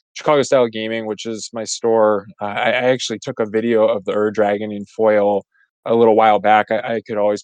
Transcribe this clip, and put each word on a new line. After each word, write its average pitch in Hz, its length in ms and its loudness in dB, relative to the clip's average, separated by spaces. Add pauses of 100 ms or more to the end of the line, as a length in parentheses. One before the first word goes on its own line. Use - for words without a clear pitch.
(120)
Chicago 147 300 0
Style 123 260 2
Gaming, 110 380 -6
which 107 200 -8
is 110 260 -10
my 113 120 -10
store. 107 640 0 (140)
Uh, 104 40 -6
I, 113 260 -2
I 127 200 0
actually 120 280 -4
took 131 220 -10
a 110 60 0
video 110 420 2
of 107 160 -4
the 101 80 -6
Ur 104 180 0
Dragon 104 400 -2
in 101 160 -10
foil 101 580 0 (400)
a 117 120 0
little 113 180 6
while 107 240 4
back. 104 320 4
I, 117 240 -4
I 110 100 -6
could 110 140 -6
always 104 240 0